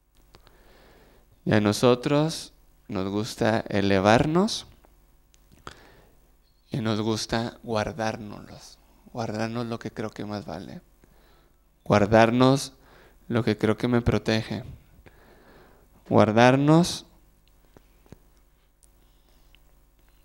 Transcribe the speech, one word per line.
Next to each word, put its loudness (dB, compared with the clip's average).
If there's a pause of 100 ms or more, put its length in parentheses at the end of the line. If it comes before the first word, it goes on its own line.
(1400)
Y 0
a 4
nosotros 0 (360)
nos -4
gusta -2
elevarnos 2 (2000)
y -4
nos -2
gusta -4
guardárnoslos, -8 (340)
guardarnos -6
lo -8
que -12
creo -10
que -12
más -10
vale, -14 (1040)
guardarnos 4 (540)
lo -2
que -2
creo 0
que -4
me 0
protege, -2 (1500)
guardarnos. 4 (3250)